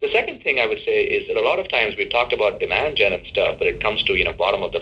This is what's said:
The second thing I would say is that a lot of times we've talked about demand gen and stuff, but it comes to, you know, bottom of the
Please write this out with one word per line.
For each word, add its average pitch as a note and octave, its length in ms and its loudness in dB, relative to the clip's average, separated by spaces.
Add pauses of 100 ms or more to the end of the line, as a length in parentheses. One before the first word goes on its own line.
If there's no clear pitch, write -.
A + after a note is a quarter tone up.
The C#3+ 100 -2
second C4 320 -2
thing C3+ 160 0
I A#2 60 2
would G#2+ 180 -4
say G#2+ 180 2
is G2+ 240 0
that - 100 -2
a A2 60 2
lot C#3 160 2
of F#3+ 100 -4
times A2 280 0
we've G2 140 -4
talked A#2+ 220 2
about G#2+ 280 2
demand G#2+ 360 0
gen G2 160 4
and F2 140 -6
stuff, E2 320 0
but - 80 0
it F2 160 -2
comes G#2+ 220 0
to, G2 100 0
you F2+ 100 2
know, E2 100 -2
bottom G2 280 0
of F2 80 -4
the E2+ 120 -2